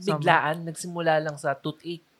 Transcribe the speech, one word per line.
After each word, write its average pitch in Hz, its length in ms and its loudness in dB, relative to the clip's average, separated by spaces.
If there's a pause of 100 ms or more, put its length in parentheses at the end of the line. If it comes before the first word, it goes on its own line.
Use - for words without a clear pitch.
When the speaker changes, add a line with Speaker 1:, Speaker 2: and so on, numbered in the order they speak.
Speaker 1:
Summer. 180 160 0
Speaker 2:
Biglaan, 156 480 2
nagsimula 165 560 0
lang 151 160 -4
sa 139 160 -2
toothache. 160 480 -8 (200)